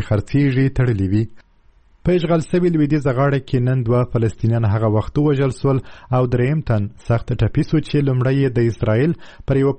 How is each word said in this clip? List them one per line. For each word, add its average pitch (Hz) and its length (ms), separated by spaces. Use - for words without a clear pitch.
خرڅیږي، 135 640
تړلي 120 420
وي. 107 120
په 170 100
اشغال 165 260
سوي 180 300
لویدیځه 147 400
غاړه 139 280
کې - 200
نن 127 240
دوه 123 180
فلسطینیان 113 540
هغه 107 220
وخت 107 300
ووژل 139 340
سول 135 280
او 127 180
دریم 123 360
تن 104 300
سخت 117 260
ټپي 117 300
سو - 160
چې - 180
لومړی 127 280
یې 135 140
د 120 100
اسرائیل 117 580
پر 135 140
یوه 135 220